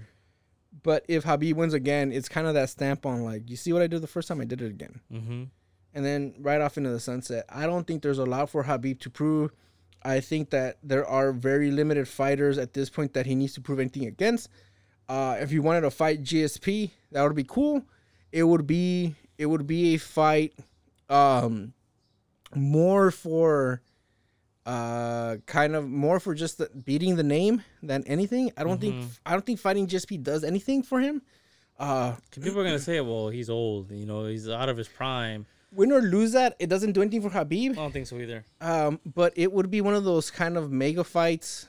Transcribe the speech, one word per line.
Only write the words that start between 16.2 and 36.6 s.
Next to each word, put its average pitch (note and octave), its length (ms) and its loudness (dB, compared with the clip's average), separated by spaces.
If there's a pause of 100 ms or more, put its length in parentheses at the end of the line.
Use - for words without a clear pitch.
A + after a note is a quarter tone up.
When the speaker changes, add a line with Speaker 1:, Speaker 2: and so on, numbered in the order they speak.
Speaker 1:
G D#3 220 0
S D3 140 -2
P, G3+ 340 -2 (200)
that C#3+ 120 2
would D3 120 2
be C#3 80 0
cool. C#4+ 380 0 (500)
It E3 120 2
would E3 240 6
be, F3 480 2 (240)
it D3+ 80 -2
would D3+ 180 0
be E3 300 2
a - 20 2
fight, D#3 560 2 (560)
um, B2 640 4 (840)
more E3+ 540 4
for, D3+ 720 2 (840)
uh, A#2 720 -4 (100)
kind D3+ 280 2
of D3 140 -4
more D3 300 2
for E3+ 160 -4
just D#3 240 -6
the, D3+ 100 -4
beating D3+ 460 0
the D#3+ 80 2
name F#3 400 2 (180)
than C#3 240 -4
anything. G3+ 500 0
I D3+ 80 -6
don't F3+ 160 -2
think, G#3 160 -2
Speaker 2:
Mm-hmm. B2 120 -8 (180)
Speaker 1:
I - 60 -6
don't G3 140 0
think A#3+ 140 -2
fighting G3 280 0
G F#3 80 -2
S F3+ 100 -4
P G3 120 -8
does D3 260 -2
anything G3+ 400 -2
for C4 160 -2
him. C#4 240 -2 (560)
Uh, C3 320 -2 (200)
Speaker 2:
'Cause C3+ 120 -14
people F#3+ 180 -2
are - 20 -2
gonna E3 140 0
say, D#3 240 -2
"Well, A2+ 280 -4
he's A#2 200 -8
old. G#2+ 420 -4
You G#2 140 -10
know, G#2+ 220 -6
he's A2 200 -8
out A#2+ 220 -2
of A#2+ 80 -2
his A2+ 100 -8
prime." A#2 600 -6 (240)
Speaker 1:
Win G3 200 4
or C4+ 100 6
lose G#3+ 300 4
that, B3+ 260 4
it F3 100 -4